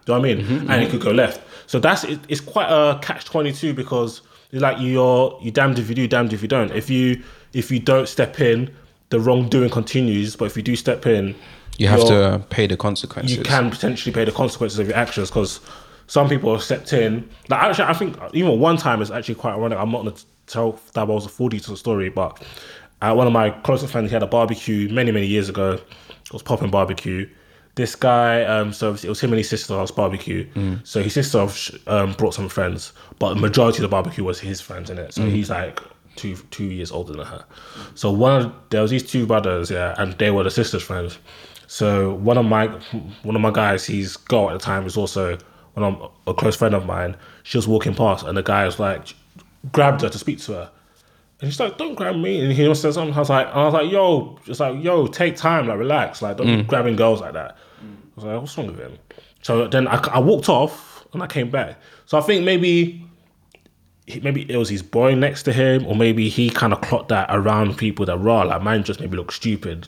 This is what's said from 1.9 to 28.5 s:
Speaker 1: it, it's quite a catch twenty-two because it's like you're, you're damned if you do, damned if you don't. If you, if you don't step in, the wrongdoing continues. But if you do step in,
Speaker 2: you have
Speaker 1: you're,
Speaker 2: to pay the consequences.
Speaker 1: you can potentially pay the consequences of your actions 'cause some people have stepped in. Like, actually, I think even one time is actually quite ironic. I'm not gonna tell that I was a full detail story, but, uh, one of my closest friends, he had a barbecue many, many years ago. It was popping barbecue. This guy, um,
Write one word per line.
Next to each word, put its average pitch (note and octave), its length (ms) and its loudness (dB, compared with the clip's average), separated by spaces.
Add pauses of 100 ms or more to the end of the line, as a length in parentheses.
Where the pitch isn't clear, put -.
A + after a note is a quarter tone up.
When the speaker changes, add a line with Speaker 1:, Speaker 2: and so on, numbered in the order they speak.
Speaker 1:
it, D3 240 -6
it's C#3+ 120 -4
quite - 300 -2
a D3 320 4
catch - 220 -8
twenty-two D3 500 -4
because B2 460 -4 (320)
it's C3+ 100 -4
like C3+ 160 2
you're, B2+ 640 2
you're A2+ 100 -6
damned C3+ 280 2
if G#2+ 80 -4
you A#2 80 -4
do, B2+ 100 0
damned A#2+ 260 2
if G#2 100 -6
you A2 60 -4
don't. A2+ 220 0
If - 180 -6
you, B2+ 320 2 (340)
if C3 180 -4
you B2 80 0
don't C3 280 2
step - 320 -2
in, B2 300 2 (380)
the A#2+ 100 2
wrongdoing B2 520 4
continues. G#2+ 640 0
But - 80 -4
if G2+ 120 -4
you A2 60 -6
do A#2+ 140 0
step - 300 -2
in, G2+ 280 2 (440)
Speaker 2:
you G2+ 80 4
have G#2+ 140 6
Speaker 1:
you're, A#2 80 8
Speaker 2:
to G2 420 4
pay G#2+ 160 2
the F#2 100 0
consequences. A2+ 600 -4
Speaker 1:
you - 80 -4
can B2 260 2
potentially A#2 420 -4
pay A2+ 120 0
the G#2+ 80 0
consequences A2 480 -2
of G2 80 -2
your - 80 -2
actions G#2 340 -2
'cause G2+ 300 -2 (480)
some C#3+ 200 4
people C3 240 2
have A2 100 0
stepped - 300 -4
in. A#2 360 0 (200)
Like, B2+ 140 2
actually, F#3+ 220 2
I C#3+ 80 2
think E3 240 -4 (160)
even D#3+ 260 2
one E3 180 4
time A#2 240 0
is G#2+ 120 -4
actually A2+ 240 -8
quite A#2 180 -6
ironic. A2 240 -2
I'm G#2+ 140 -2
not A#2+ 120 -2
gonna G#2+ 120 -6 (320)
tell A2+ 320 -2 (140)
that A2 80 -2
I - 20 0
was G#2 200 -2
a G2+ 40 -12
full B2 200 -2
detail G#2+ 280 -8
story, G2+ 320 -2
but, F#2 340 -6 (580)
uh, A2 140 2
one B2 140 4
of A#2 40 2
my A2 180 4
closest - 420 -2
friends, A2 180 -2
he A2 40 -2
had G#2+ 100 0
a - 20 -2
barbecue A2 640 0
many, A#2+ 200 2
many G#2 140 0
years G2+ 220 0
ago. F#2+ 260 0
It - 580 -16
was A2+ 100 -12
popping - 280 0
barbecue. F#2+ 580 0 (480)
This A#2+ 180 -2
guy, A#2+ 480 4
um, G#2+ 300 0